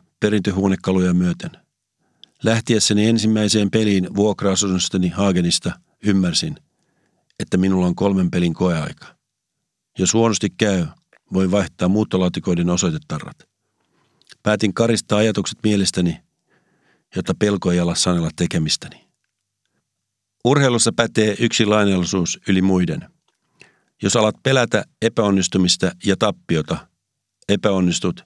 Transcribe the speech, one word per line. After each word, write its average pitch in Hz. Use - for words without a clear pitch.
perintöhuonekaluja 95
myöten. 87
Lähtiessäni 110
ensimmäiseen 107
peliin 101
vuokra-asunnostani 95
Hagenista 87
ymmärsin, 90
että -
minulla 92
on 90
kolmen 95
pelin 87
koeaika. 78
Jos 92
huonosti 110
käy, 95
voi 92
vaihtaa 90
muuttolaatikoiden 90
osoitetarrat. 80
Päätin 107
karistaa 113
ajatukset 104
mielestäni, 95
jotta 92
pelko 101
ei 87
ala 85
sanella 85
tekemistäni. -
Urheilussa 123
pätee 107
yksi 117
lainalaisuus 98
yli 95
muiden. 90
Jos 101
alat 107
pelätä 120
epäonnistumista 95
ja 95
tappiota, 85
epäonnistut 92